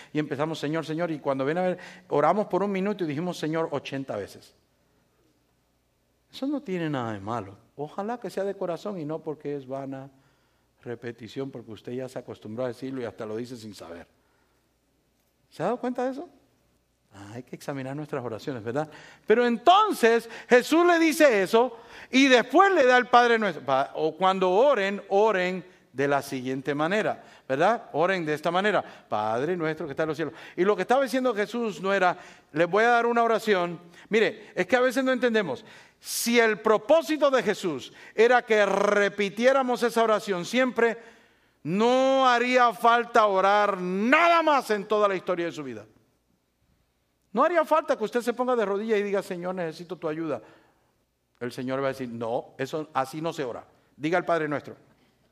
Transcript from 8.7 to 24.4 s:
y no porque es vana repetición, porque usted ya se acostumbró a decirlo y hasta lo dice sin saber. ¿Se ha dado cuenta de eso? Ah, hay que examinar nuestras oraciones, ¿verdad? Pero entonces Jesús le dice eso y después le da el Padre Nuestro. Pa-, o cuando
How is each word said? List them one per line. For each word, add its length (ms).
y 60
no 140
porque 360
es 100
vana 440
repetición, 680
porque 200
usted 220
ya 160
se 100
acostumbró 460
a 20
decirlo 340
y 40
hasta 200
lo 120
dice 200
sin 160
saber. 320
¿Se 140
ha 40
dado 100
cuenta 280
de 60
eso? 180
Ah, 200
hay 80
que 120
examinar 400
nuestras 300
oraciones, 380
¿verdad? 260
Pero 180
entonces 840
Jesús 360
le 120
dice 460
eso 340
y 180
después 460
le 120
da 120
el 80
Padre 320
Nuestro. 260
Pa-, 300
o 240
cuando 320